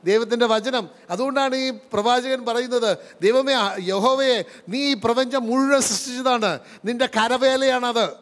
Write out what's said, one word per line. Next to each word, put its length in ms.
ദൈവത്തിൻ്റെ 460
വചനം. 300
അതുകൊണ്ടാണ് 420
ഈ 40
പ്രവാചകൻ 560
പറയുന്നത്, 420
"ദൈവമേ, 300
ആ, 20
യഹോവയെ, 480
നീ 80
ഈ 20
പ്രപഞ്ചം 460
മുഴുവൻ 380
സൃഷ്ടിച്ചതാണ്, 640
നിൻ്റെ 180
കരവേലയാണത്." 880